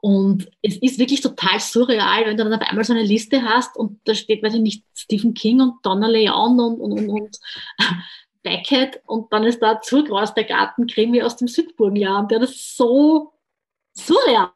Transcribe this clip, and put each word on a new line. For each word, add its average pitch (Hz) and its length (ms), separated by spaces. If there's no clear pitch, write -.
Und 196 480
es 208 160
ist 254 220
wirklich 262 220
total 202 380
surreal, 220 640
wenn 214 120
du 226 60
dann 214 100
auf 220 140
einmal 208 180
so 240 80
eine 226 100
Liste 220 400
hast 240 320
und 214 300
da 220 100
steht, 214 280
weiß 220 100
ich 226 80
nicht, 214 220
Stephen 208 400
King 233 260
und 254 140
Donna 202 240
Leon 226 520
und, 233 200
und, 208 140
und, 208 160
und 208 280
<laughs> - 680
Beckett 254 600
und 220 280
dann 214 100
ist 233 180
da 220 200
Zurgraus, 214 520
der 214 120
Gartenkrimi 226 760
aus 240 140
dem 247 120
Südburgenland. 208 840
Ja, 226 80
das 254 120
ist - 260
so 294 560
surreal. 302 640